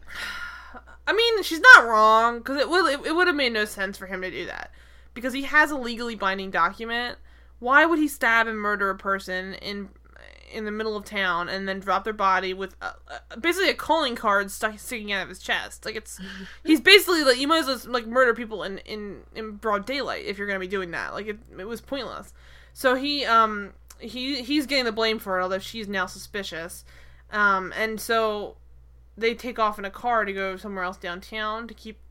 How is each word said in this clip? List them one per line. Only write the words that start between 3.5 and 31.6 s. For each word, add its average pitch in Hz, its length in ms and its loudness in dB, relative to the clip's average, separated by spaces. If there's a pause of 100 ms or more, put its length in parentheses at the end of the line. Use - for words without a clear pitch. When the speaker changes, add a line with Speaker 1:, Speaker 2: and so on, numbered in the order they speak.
Speaker 1:
no 214 120 0
sense 202 320 -6
for 190 100 -14
him 185 140 -8
to 185 100 -6
do 160 140 -8
that. - 260 -12 (420)
Because 240 200 -4
he 269 100 -4
has 294 280 4
a 302 60 -4
legally 240 380 -6
binding 190 360 -4
document. 226 640 -2 (420)
Why 269 260 6
would 330 140 4
he 302 80 2
stab 226 400 2
and 220 100 -4
murder 208 320 0
a 190 60 -2
person 190 600 -4
in, 202 340 -10 (640)
in 220 140 -8
the 208 60 -6
middle 214 240 -4
of 202 100 -8
town 180 440 -2
and 196 180 -6
then 190 120 -6
drop 196 240 -2
their 220 100 -4
body 190 400 2
with 190 280 -8
a, - 120 -8 (380)
a, 202 80 -14
basically 339 300 0
a 262 40 2
calling 294 420 0
card 202 360 0
stuck, 214 280 -6
sticking 214 320 -8
out 196 120 -2
of 139 60 -10
his 185 100 -16
chest? - 460 -6
Like, 220 100 -8
it's, - 240 -14 (240)
Speaker 2:
<laughs> - 220 -18
Speaker 1:
he's 302 160 6
basically, 359 420 8
like, 254 140 6
you 277 100 -2
might 320 200 2
as - 180 -4
well, 240 80 -6
like, 233 140 -4
murder 240 260 4
people 220 300 -8
in, 196 160 -8
in, 202 420 -12 (140)
in 220 160 -10
broad 202 340 -2
daylight 175 400 -4
if 196 120 -8
you're 202 100 -6
gonna 196 120 -4
be 185 80 -6
doing 185 240 -6
that. 117 220 -6
Like, 208 140 -8
it, 214 100 -8 (220)
it 185 60 -12
was 226 160 -10
pointless. 202 520 -10 (400)
So 262 220 2
he, 285 300 -2
um, 214 480 2 (260)
he, 254 420 -6
he's 277 240 0
getting 262 200 0
the 226 60 0
blame 220 280 0
for 185 200 -2
it, 185 40 0
although 190 160 -2
she's 214 280 -10
now 190 200 -2
suspicious. 185 760 -10 (480)
Um, 196 460 2
and 220 240 -2
so 214 540 0 (600)
they 226 200 0
take 233 240 -8
off 208 180 0
in 202 80 -8
a 196 60 -8
car 233 340 0
to 196 80 -4
go 190 240 -4
somewhere 196 260 -8
else 185 140 -6
downtown 214 720 -8